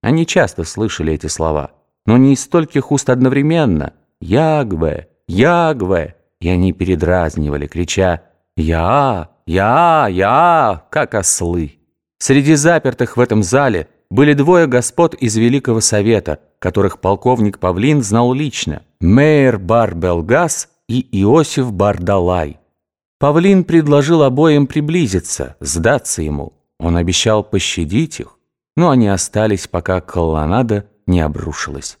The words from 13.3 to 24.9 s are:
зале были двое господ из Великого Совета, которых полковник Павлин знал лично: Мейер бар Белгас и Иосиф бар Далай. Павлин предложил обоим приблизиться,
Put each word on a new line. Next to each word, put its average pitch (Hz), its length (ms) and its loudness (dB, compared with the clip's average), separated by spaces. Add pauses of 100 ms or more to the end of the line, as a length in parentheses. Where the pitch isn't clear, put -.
зале 104 460 0 (220)
были 143 240 4
двое 160 320 4
господ 131 480 0
из 113 220 -2
Великого 117 440 0
Совета, 104 600 0 (180)
которых 95 420 -2
полковник 104 580 0
Павлин 113 440 0
знал 117 320 0
лично: 127 480 -6 (180)
Мейер 131 580 4
бар 98 360 0
Белгас 90 720 -2 (200)
и 123 180 -4 (160)
Иосиф 127 500 2
бар 98 260 0
Далай. 87 600 -2 (600)
Павлин 175 460 2
предложил 156 580 4
обоим 143 440 2
приблизиться, 135 960 -4